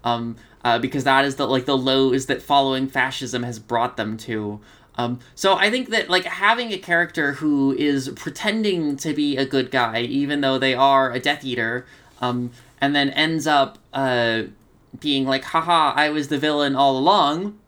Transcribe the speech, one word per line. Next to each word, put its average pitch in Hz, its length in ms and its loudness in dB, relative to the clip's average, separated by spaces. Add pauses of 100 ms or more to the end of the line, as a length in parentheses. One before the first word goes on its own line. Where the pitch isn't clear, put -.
Um, 117 320 -2 (260)
uh, 117 160 2
because 135 260 -2
that 135 200 4
is 135 120 -2
the, 139 100 -2
like, 127 180 0
the 139 120 0
lows 131 500 2
that - 160 -2
following 135 440 2
fascism 123 580 -4
has 117 140 -8
brought 120 380 -4
them 107 220 -6
to. 104 420 -8 (360)
Um, 120 240 -4 (140)
so 190 200 2
I 196 160 2
think 247 180 -4
that, 214 220 -2
like, 185 140 2
having 226 480 0
a 185 40 -4
character 170 560 -2
who 139 460 2
is 139 320 0
pretending 185 880 -2
to 151 160 -4
be 143 240 0
a 135 80 0
good 131 240 -2
guy, 120 320 0
even 139 400 -2
though 135 160 2
they 131 160 2
are 135 380 4
a 127 60 -4
Death 143 280 -4
Eater, 120 400 -4 (340)
um, 123 300 -2 (280)
and 139 160 0
then 139 140 2
ends 156 380 -2
up, 143 320 2 (160)
uh, 120 480 0 (560)
being 139 260 -2
like, 131 200 -2
"Haha, 165 500 2
I 151 160 2
was 147 180 -4
the 147 80 -2
villain 147 400 0
all 135 220 4
along" 175 680 2